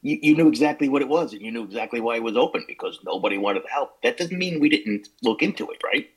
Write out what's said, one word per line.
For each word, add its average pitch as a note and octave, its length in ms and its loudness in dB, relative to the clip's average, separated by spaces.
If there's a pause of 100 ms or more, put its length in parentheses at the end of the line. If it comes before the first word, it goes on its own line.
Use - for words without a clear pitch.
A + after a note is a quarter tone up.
you D3+ 340 2
knew D#3 140 8
exactly D3 400 2
what C#3 120 2
it C3 60 -2
was, D#3+ 240 0
and G2+ 100 -14
you A2 100 -8
knew A#2 120 -6
exactly A2 380 -6
why A#2 160 0
it A2+ 60 -2
was A2 120 -2
open, B2 320 0
because - 380 -10
nobody G2 320 -2
wanted G2+ 240 0
to - 80 -14
help. C#3 340 -6
That - 140 0
doesn't F3 200 -4
mean F3+ 220 -2
we D3 100 6
didn't G#2+ 380 -2 (160)
look A2+ 180 2
into - 300 -2
it, - 120 -14
right? G#2 340 -2